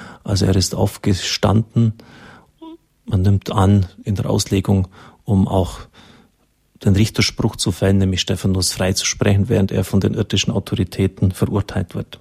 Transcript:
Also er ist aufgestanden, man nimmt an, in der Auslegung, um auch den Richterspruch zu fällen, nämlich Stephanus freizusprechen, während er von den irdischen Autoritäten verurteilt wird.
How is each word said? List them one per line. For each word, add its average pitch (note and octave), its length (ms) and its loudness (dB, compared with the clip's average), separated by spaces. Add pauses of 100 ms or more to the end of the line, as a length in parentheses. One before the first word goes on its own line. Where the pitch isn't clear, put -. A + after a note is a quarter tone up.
(240)
Also G2 220 0
er - 100 4
ist - 200 0
aufgestanden, G#2 1160 0 (1120)
man F#2 180 -2
nimmt G2 280 0
an, G2 360 4 (160)
in G#2 100 -4
der F#2 160 -4
Auslegung, G2 580 0 (360)
um G2 240 2
auch F#2 320 -2 (1040)
den G2 120 4
Richterspruch - 600 0
zu - 160 -4
fällen, F#2+ 260 0
nämlich F#2+ 240 0
Stephanus F#2 520 -2
freizusprechen, G2+ 760 0
während G2+ 220 2
er G2 120 0
von G2 160 0
den - 140 0
irdischen - 400 -2
Autoritäten - 760 -2
verurteilt F#2+ 640 -4
wird. - 260 -10